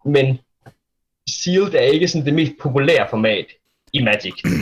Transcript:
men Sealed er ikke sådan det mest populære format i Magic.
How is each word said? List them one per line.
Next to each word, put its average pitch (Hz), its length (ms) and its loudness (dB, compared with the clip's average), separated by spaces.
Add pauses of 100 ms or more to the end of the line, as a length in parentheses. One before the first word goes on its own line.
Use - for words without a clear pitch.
men 135 340 2 (920)
Sealed 190 440 0
er 147 60 2
ikke 156 280 2
sådan 156 180 -2
det 147 80 0
mest 160 260 0
populære 139 500 0
format 107 360 -2 (460)
i 131 100 -2
Magic. 104 320 -2 (280)